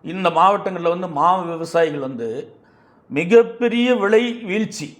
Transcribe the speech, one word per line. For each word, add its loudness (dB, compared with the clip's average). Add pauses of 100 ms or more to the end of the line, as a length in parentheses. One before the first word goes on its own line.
இந்த -2
மாவட்டங்கள்ல 2
வந்து -6
மா 0 (100)
விவசாயிகள் -2
வந்து -8 (840)
மிகப்பெரிய 2
விலை 2 (200)
வீழ்ச்சி -6 (120)